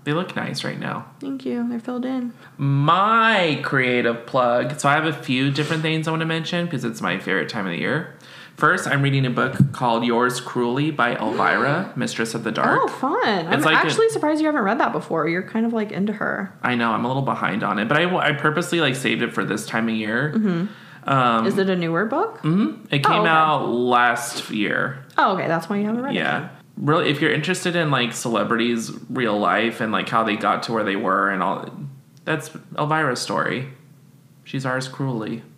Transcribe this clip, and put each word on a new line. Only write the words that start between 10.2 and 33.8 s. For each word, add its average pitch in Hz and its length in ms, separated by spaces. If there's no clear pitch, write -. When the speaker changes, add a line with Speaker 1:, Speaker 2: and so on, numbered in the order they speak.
Speaker 1:
Cruelly 123 520
by 120 260
Elvira, 113 760
Speaker 2:
<gasps> - 40
Speaker 1:
Mistress 113 380
of 131 100
the 110 80
Dark. - 300
Speaker 2:
Oh, 440 60
fun. 262 580
Speaker 1:
It's 180 80
Speaker 2:
I'm - 80
Speaker 1:
like 156 200
a - 40
Speaker 2:
actually 440 240
surprised 302 300
you 311 60
haven't 294 160
read 208 180
that 233 120
before. 160 360
You're 175 200
kind 226 160
of, 233 80
like, 208 200
into 202 200
her. - 400
Speaker 1:
I 123 120
know. 117 180
I'm 110 120
a 120 40
little 135 140
behind 104 400
on 101 160
it, 107 100
but 143 80
I, 165 320
I 151 60
purposely, 160 460
like, 135 160
saved 117 260
it 113 100
for 107 140
this 104 200
time 113 220
of 110 60
year. 117 420
Speaker 2:
Mm-hmm. 196 760
Speaker 1:
Um, 120 360
Speaker 2:
Is 202 100
it 190 140
a 185 60
newer 170 280
book? 320 380
Speaker 1:
Mm-hmm. 196 420
It 139 120
Speaker 2:
Oh, - 20
Speaker 1:
came 214 140
Speaker 2:
okay. 165 80
Speaker 1:
out 156 400
last 120 800
year. - 560
Speaker 2:
Oh, 240 200
okay. - 120
That's 165 220
why 202 80
you 208 80
haven't 233 160
read 277 120
it 92 40
Speaker 1:
Yeah. 78 220
Speaker 2:
then. 175 100
Speaker 1:
Really, 151 340
if 143 120
you're 147 100
interested 175 440
in, 160 140
like, 120 220
celebrities' 113 800
real 117 300
life 104 420
and, 110 100
like, 92 200
how 117 120
they 104 140
got 101 280
to 120 80
where 107 120
they 98 120
were 98 340
and 95 120
all, 90 240
that's 156 240
Elvira's 147 440
story. 104 480